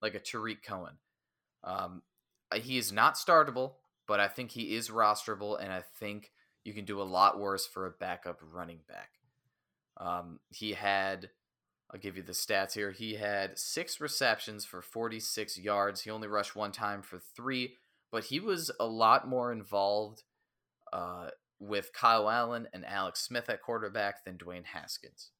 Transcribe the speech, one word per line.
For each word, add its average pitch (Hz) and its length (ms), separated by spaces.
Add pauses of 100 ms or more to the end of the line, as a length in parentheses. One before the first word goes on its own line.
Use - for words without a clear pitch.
like 104 140
a 101 60
Tariq 110 440
Cohen. 90 340 (680)
Um, 92 380 (480)
uh, 104 80
he 127 200
is 104 140
not 120 240
startable, 135 580 (320)
but 104 140
I 101 80
think 120 240
he 110 240
is 113 140
rosterable, 107 680
and 95 120
I 92 100 (160)
think 104 320 (340)
you 104 80
can 104 120
do 101 180
a - 0
lot 95 360
worse 98 280
for 95 200
a 90 40
backup 87 480 (140)
running 85 260 (100)
back. - 220 (880)
Um, 87 400 (120)
he 107 220
had, 98 580 (640)
I'll 98 80
give 95 160
you 95 60
the 87 100
stats 98 420
here. 101 180
He 107 240
had 101 420
six - 420
receptions 110 640
for 90 160
forty-six 110 800
yards. 101 440
He 107 80
only 110 180
rushed 104 280
one 104 160
time 101 300
for 92 160
three, 123 560 (380)
but 113 120
he 139 160
was 185 380
a 117 80
lot 113 420
more 123 240
involved, 104 680 (680)
uh, 87 380 (300)
with 101 320
Kyle 113 380
Allen 117 420
and 92 140
Alex 95 340
Smith 120 300
at 107 120
quarterback 107 600
than 92 140
Dwayne 87 260
Haskins. - 760